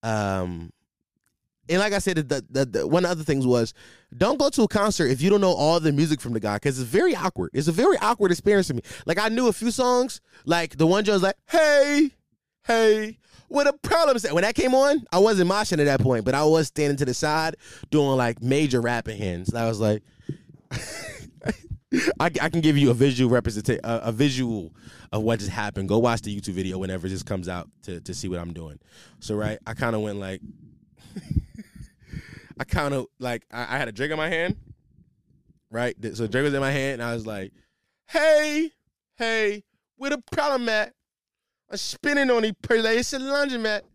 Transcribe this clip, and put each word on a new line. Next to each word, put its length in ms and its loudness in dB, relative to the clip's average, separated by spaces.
Um, 680 -4
and 120 2
like 120 0
I 80 0
said, 160 -2
the, 340 -2
the, 160 0
the, 220 -2
one 160 2
of 60 2
the 20 0
other 140 -4
things 200 0
was, 280 2
don't 240 2
go 120 4
to 120 2
a 60 2
concert 380 2
if 140 0
you 80 4
don't 120 4
know 100 4
all 300 2
the 100 2
music 300 2
from 100 -6
the 80 -2
guy, 180 -2
'cause 220 -2
it's 100 -6
very 240 2
awkward. 400 -4
It's 140 0
a 60 2
very 240 4
awkward 340 2
experience 380 2
for 60 -4
me. 80 -6
Like, 140 -2
I 80 0
knew 220 2
a 20 0
few 180 -2
songs, 520 0
like, 320 -2
the 100 4
one 160 4
Joe's 200 2
like, 120 2
"Hey, 640 4
hey, 560 2
what 180 2
a 60 2
problem 420 2
is 60 -4
that." 120 -4
When 100 2
that 120 0
came 180 2
on, 380 4
I 80 2
wasn't 320 4
moshing 280 0
at 60 4
that 140 2
point, 240 2
but 100 0
I 120 2
was 220 4
standing 320 0
to 60 0
the 80 -2
side 440 -2
doing, 240 4
like, 260 0
major 380 2
rapping 380 -4
hands. 360 -4
I 140 -2
was 140 -2
like, 220 0
<laughs> 0 -
I, 1500 -6
I 240 0
can 120 0
give 160 4
you 140 6
a 20 4
visual 360 2
representa-, 540 0
a, 240 -4
a 60 -4
visual 600 -2
of 100 -2
what 160 0
just 120 -8
happened. 360 -6
Go 120 4
watch 220 2
the 160 -8
YouTube 160 -8
video 240 -4
whenever 300 -6
this 160 -6
comes 240 -8
out 220 -10
to, 180 -12
to 120 -12
see 140 -10
what 120 -6
I'm 140 -10
doing. 240 -14
So, 160 -6
right, 300 -4
I 80 -10
kinda 240 -4
went 220 -6
like, 220 -10
<laughs> 60 -14
I 60 -6
kinda, 400 -2
like, 320 -8
I, 260 -8
I 20 -2
had 100 -2
a 60 -10
drink 180 -6
in 60 -4
my 100 -2
hand, 300 -4
right? 300 -4
Th-, 120 -8
so 100 -4
the 60 -4
drink 140 -2
was 100 0
in 60 -2
my 120 -2
hand, 300 -4
and 20 -6
I 100 -6
was 120 -8
like, 280 -10
"Hey, 640 2
hey, 480 -2
where 140 -8
the 120 -4
problem 360 -2
at? 260 -2
I'm 60 -10
spinning 520 -2
on 120 4
these 200 -2
pills 220 0
like 140 2
it's 160 -4
a 60 -6
laundromat. 640 -4